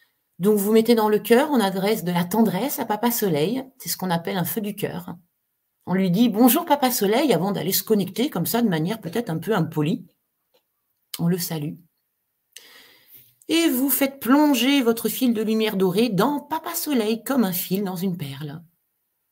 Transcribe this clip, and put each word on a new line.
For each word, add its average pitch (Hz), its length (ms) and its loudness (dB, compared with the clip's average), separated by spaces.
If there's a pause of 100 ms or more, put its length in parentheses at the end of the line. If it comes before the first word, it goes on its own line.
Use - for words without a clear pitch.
(400)
Donc, 208 180 2
vous 202 140 0
mettez 226 240 6
dans 214 140 2
le 208 100 4
cœur, 240 320 4
on 277 80 2
adresse 196 440 -2
de 175 80 -4
la 175 120 0
tendresse 214 560 0
à 240 60 -4
Papa 214 260 -2
Soleil. 196 520 -2 (140)
C'est - 120 -12
ce - 80 -6
qu'on 185 140 -6
appelle 175 260 -4
un 170 80 -2
feu 220 160 -6
du 202 140 -6
cœur. 175 400 -8 (720)
On 180 80 -2
lui 190 160 2
dit « 226 180 4
Bonjour 254 360 4
Papa 269 260 2
Soleil » 226 420 2
avant 180 180 0
d'aller 170 200 -4
se 190 100 -2
connecter 208 480 0
comme 175 160 -4
ça 233 160 -2
de 226 80 2
manière 175 320 -2
peut-être 196 300 -6
un 160 80 -4
peu 214 160 -2
impolie. 160 500 -2 (1120)
On 165 80 -2
le 175 140 0
salue. 160 340 -8 (1700)
Et 330 200 2
vous 269 220 0
faites 269 300 -2
plonger 277 640 4
votre 226 260 0
fil 240 240 0
de 214 80 -4
lumière 220 340 0
dorée 190 340 2
dans 226 300 0
Papa 320 360 -8
Soleil 226 480 -2
comme 262 200 2
un 190 80 0
fil 180 320 -4
dans 185 120 -6
une 180 200 -4
perle. 143 460 -12 (720)